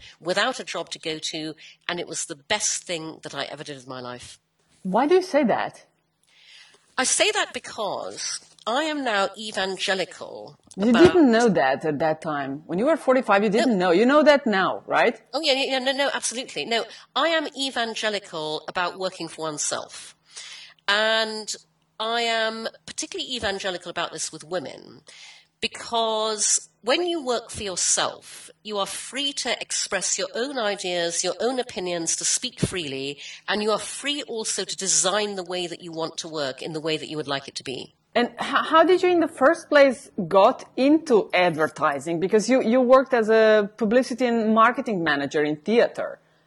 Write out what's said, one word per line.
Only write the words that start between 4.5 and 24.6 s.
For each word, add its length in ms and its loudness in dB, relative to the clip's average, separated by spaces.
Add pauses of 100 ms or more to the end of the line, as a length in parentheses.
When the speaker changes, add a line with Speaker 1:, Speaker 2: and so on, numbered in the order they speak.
Speaker 2:
Why 240 2
do 80 6
you 60 4
say 200 2
that? 440 -2 (1080)
Speaker 1:
I 60 0
say 300 2
that 200 -2
because 840 -8 (260)
I 200 0
am 180 -4
now 340 2
evangelical 1200 -4 (200)
Speaker 2:
You 140 2
Speaker 1:
about 160 10
Speaker 2:
didn't 260 8
know 160 6
that 360 2
at 140 0
that 220 0
time. 460 -6
When 120 -4
you 80 2
were 100 4
forty-five, 460 4
you 80 2
didn't 260 2
Speaker 1:
No. 100 2
Speaker 2:
know. 40 4
You 160 6
know 160 6
that 240 6
now, 400 0
right? 340 2 (140)
Speaker 1:
Oh, 60 -4
yeah, 140 2
yeah, 260 -2
no, 100 -2
no, 240 0
absolutely. 500 -6
No, 200 -2 (320)
I 140 0
am 180 -2 (100)
evangelical 1080 -4
about 320 -4
working 260 -6
for 160 -12
oneself. 720 -6 (720)
And 680 0 (480)
I 200 -2
am 480 -2 (180)
particularly 480 -8
evangelical 560 -6
about 220 -6
this 180 -8
with 140 -16
women, 580 -10 (580)